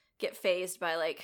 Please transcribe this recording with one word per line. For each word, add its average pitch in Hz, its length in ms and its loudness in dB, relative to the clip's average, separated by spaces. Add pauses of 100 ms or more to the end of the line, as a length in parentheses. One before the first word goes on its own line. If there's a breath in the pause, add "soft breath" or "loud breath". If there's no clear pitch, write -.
(200 soft breath)
get - 180 -2
fazed 185 420 0
by, 165 160 0
like, 160 280 0